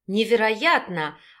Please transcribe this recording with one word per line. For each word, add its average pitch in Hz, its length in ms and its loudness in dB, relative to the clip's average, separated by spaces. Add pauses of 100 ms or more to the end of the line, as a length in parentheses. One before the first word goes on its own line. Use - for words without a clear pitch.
Невероятно! 220 1120 0 (220)